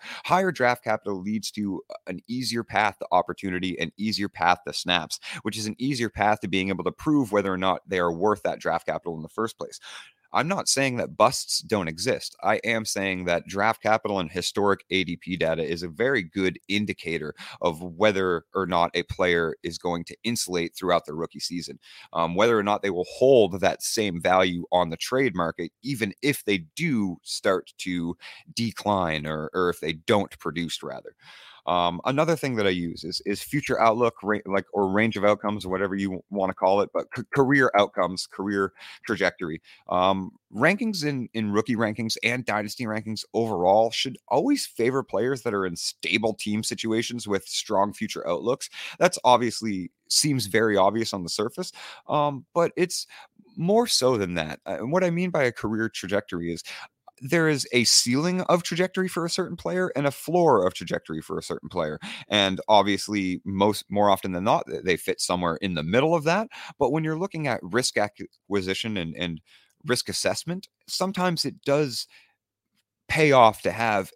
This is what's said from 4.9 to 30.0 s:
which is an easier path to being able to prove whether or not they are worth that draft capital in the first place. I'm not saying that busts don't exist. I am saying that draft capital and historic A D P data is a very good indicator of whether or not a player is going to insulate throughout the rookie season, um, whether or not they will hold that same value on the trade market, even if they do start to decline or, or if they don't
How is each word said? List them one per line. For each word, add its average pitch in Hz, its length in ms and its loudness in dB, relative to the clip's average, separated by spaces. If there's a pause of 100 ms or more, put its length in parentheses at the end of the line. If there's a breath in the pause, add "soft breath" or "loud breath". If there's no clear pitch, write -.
which 107 160 -6
is 107 80 -6
an 107 140 -4
easier 120 300 -2
path 107 320 2
to 104 60 -6
being 95 220 0
able 87 140 -2
to 87 80 0
prove 143 400 0
whether 98 200 2
or 92 60 -2
not 92 300 0
they 92 100 -2
are 87 160 2
worth 101 300 0
that 85 160 -2
draft 82 260 -2
capital 80 300 -4
in 78 80 -10
the 80 60 -12
first 110 280 -6
place. - 220 -12 (540 loud breath)
I'm 127 160 2
not 190 180 -2
saying 135 300 0
that 78 180 -4
busts - 460 2
don't 98 260 -2
exist. 90 560 -4
I 107 120 4 (100)
am 113 180 -2
saying 98 400 -4
that 87 240 0
draft 101 340 0
capital 107 380 0
and 82 100 -4
historic 98 600 0
A 92 160 2
D 85 100 -4
P 90 220 -6
data 80 260 0
is 80 180 -4
a 90 60 -8
very 110 360 0
good 92 440 -2
indicator 87 680 -4 (280 loud breath)
of 82 200 -2
whether 92 640 0 (100)
or 95 120 0
not 85 300 2
a 87 80 0
player 85 600 0
is 82 140 -8
going 85 280 -4
to - 200 -18
insulate 90 500 -4
throughout 90 300 2
the 76 80 -12
rookie 80 260 -8
season, 80 400 -8 (320 loud breath)
um, 82 240 -2
whether 110 240 4
or 101 40 0
not 104 180 0
they 101 80 -2
will 90 200 -2
hold 107 520 4
that 90 200 2
same 98 380 -2
value 90 540 2
on 87 160 2
the 82 80 -6
trade 123 400 0
market, 85 340 -2 (120)
even 113 380 -4
if 139 220 0
they 95 220 0 (100)
do 110 480 -2
start - 540 -2
to 87 400 -4 (360 loud breath)
decline 92 720 -2
or, 78 280 -4
or 90 160 2
if 85 100 -4
they 82 140 -4
don't 98 460 0